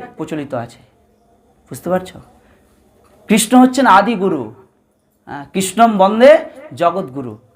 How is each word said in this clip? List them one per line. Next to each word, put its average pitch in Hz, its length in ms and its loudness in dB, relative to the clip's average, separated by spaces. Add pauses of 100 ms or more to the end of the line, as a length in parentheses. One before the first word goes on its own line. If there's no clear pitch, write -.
(180)
প্রচলিত 151 360 -12
আছে। 117 260 -12 (880)
বুঝতে 143 200 -14
পারছো? 180 300 -8 (1080)
কৃষ্ণ 220 300 0
হচ্ছেন 254 300 2
আদি 202 280 2
গুরু। 160 380 -6 (720)
হ্যাঁ, 143 280 -16
কৃষ্ণম 208 440 0
বন্দে 226 400 4 (380)
জগৎগুরু। 139 600 -6 (180)